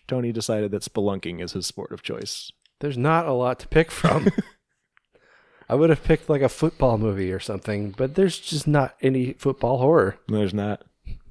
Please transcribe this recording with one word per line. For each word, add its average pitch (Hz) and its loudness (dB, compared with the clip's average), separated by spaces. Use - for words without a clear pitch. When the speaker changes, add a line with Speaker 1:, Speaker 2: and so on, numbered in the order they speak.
Speaker 1:
Tony 123 -2
decided 107 -2
that 98 -6
spelunking 95 -4
is 87 -10
his 90 -6
sport - -10
of - -14
choice. - -10
Speaker 2:
There's 143 -6
not 160 2
a 143 0
lot 123 0
to - -16
pick 160 4
from. 156 2
<laughs> - -20
I 117 -2
would 160 4
have 151 2
picked, - 2
like, 143 2
a 131 4
football 131 2
movie 98 0
or 92 -4
something, 104 -6
but 135 -2
there's 190 2
just 151 -4
not 147 2
any 131 2
football 131 -2
horror. 127 4
Speaker 1:
No, 110 0
there's 98 0
not. 104 -4